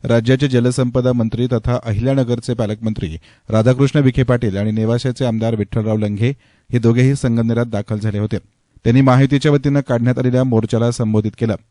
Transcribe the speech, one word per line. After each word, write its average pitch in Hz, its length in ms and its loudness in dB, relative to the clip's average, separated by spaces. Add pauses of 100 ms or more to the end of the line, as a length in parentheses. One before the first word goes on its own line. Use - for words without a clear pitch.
राज्याचे 123 440 0
जलसंपदा 123 640 0
मंत्री 117 360 -2
तथा 123 380 -2
अहिल्यानगरचे 120 680 -2
पालकमंत्री 107 640 -6 (320)
राधाकृष्ण 127 500 2
विखे 131 240 2
पाटील 117 340 -2
आणि 104 140 -2
नेवाशाचे 120 540 -2
आमदार 113 300 -2
विठ्ठलराव 107 420 -2
लंघे 107 360 -2 (380)
हे 123 80 0
दोघेही 123 360 4
संगमनेरात 117 500 0
दाखल 107 320 -6
झाले 104 220 -4
होते. 104 180 -2 (460)
त्यांनी 120 180 4
महायुतीच्या 135 500 4
वतीनं 143 280 2
काढण्यात 123 400 0
आलेल्या 127 240 2
मोर्चाला 117 480 0
संबोधित 107 480 0
केलं. 113 160 -2 (160)